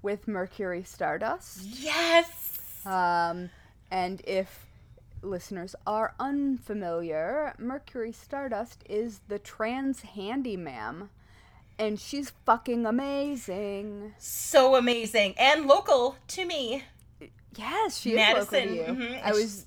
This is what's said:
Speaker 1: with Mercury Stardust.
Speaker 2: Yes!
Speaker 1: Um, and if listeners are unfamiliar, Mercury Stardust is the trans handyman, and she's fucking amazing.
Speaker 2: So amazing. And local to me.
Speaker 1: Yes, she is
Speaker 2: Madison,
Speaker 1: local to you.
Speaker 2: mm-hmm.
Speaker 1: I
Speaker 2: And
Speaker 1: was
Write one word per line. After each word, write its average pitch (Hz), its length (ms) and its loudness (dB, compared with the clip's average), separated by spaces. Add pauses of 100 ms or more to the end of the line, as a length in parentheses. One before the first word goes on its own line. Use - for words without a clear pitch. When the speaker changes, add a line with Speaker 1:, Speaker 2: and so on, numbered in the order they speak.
Speaker 1:
with 202 260 -4
Mercury 190 560 -4
Stardust. 190 800 -6
Speaker 2:
Yes! 311 960 2 (260)
Speaker 1:
Um, 175 640 0 (420)
and 185 340 -2
if 190 400 -4 (560)
listeners 185 540 -8 (100)
are 214 340 0
unfamiliar, 214 1400 -2
Mercury 247 560 -8
Stardust 254 760 -8
is 214 400 -4
the 202 120 -6
trans 254 640 -4
handyman, 196 1080 -6 (680)
and 214 220 0
she's 277 320 -6 (140)
fucking 233 400 2
amazing. 214 1300 -4
Speaker 2:
So - 560 6
amazing. 233 600 2
And 294 280 6
local 277 500 6 (140)
to 370 160 -4
me. 277 380 -4 (760)
Speaker 1:
Yes, 339 420 -2
she - 120 -2
is 220 60 2
Speaker 2:
Madison, 214 600 4
Speaker 1:
local 160 80 -4 (100)
to 262 60 -4
you. 240 60 -4
Speaker 2:
mm-hmm. 247 80 -6
Speaker 1:
I - 20 -8 (100)
Speaker 2:
And 208 80 2
Speaker 1:
was 208 320 0